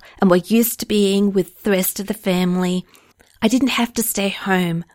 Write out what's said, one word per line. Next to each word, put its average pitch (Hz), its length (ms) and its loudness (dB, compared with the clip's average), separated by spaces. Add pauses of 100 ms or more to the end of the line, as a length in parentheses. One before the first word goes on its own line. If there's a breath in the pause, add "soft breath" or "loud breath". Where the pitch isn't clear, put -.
(200 loud breath)
and 196 100 6
were 175 60 6
used 226 460 0
to - 40 -10
being 202 460 2
with 190 320 -4
the 214 80 0
rest 185 280 0
of 196 80 -10
the 220 60 -4
family, 180 720 -2 (580 soft breath)
I 226 40 6
didn't 247 220 2
have 240 240 -2
to 233 100 -4
stay 196 260 -4
home 180 640 -2